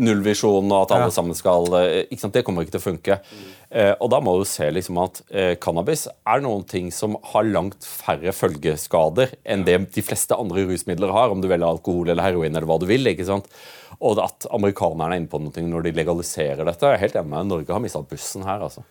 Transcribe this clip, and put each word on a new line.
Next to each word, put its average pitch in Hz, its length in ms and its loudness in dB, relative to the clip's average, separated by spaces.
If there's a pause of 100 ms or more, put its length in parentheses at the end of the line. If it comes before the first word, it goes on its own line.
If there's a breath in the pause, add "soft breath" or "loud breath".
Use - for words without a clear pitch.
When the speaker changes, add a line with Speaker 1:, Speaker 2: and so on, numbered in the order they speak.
Speaker 1:
nullvisjon 101 680 4
og 98 140 6
at 101 100 2
alle 90 140 2
Speaker 2:
Ja. - 20 -2
Speaker 1:
sammen 87 240 -2
skal, 87 300 4 (100)
eh, 90 340 2
ikke - 100 -10
sant? 101 120 -6
Det 123 140 2
kommer 87 180 -2
ikke 80 140 -10
til - 20 -10
å - 80 -6
funke. 95 300 -2 (520 loud breath)
Eh, 104 300 4
og 120 100 0
da 131 100 4
må 92 180 2
du 98 80 2
se 76 240 -2
liksom 87 340 -2
at, - 160 -6 (100)
eh, 92 260 0
cannabis 90 500 -2 (200)
er 120 140 2
noen 107 260 -4
ting 90 240 -4
som 107 320 -4
har - 220 0
langt 95 400 -2
færre 85 480 -4
følgeskader 80 1040 0 (100)
enn 101 220 -2
det 90 260 2
de - 100 -4
fleste - 300 -2
andre 95 320 0
rusmidler 92 480 -2
har, 117 180 4
om 95 120 -2
du 95 60 2
velger 87 200 2
alkohol 85 400 0
eller 85 140 2
heroin 85 340 0
eller 80 100 -2
hva 80 140 2
du 90 60 -4
vil, 123 200 2
ikke 92 200 0
sant? 98 180 0 (560 loud breath)
Og 107 180 2
at - 320 -2
amerikanerne 90 600 0
er 90 80 -2
inne 80 80 -6
på 73 120 -6
noe 76 120 -8
når 85 320 -4
de 85 80 -2
legaliserer 78 720 -2
dette. 85 160 -4
Jeg 143 140 4
er 104 100 2
helt - 100 0
enig 85 140 -4
med 73 100 -6
deg. 98 140 -2
Norge 80 200 -4
har 104 80 -2
mistet 87 280 -8
bussen - 360 -12
her, 95 160 -6
altså. 95 300 -10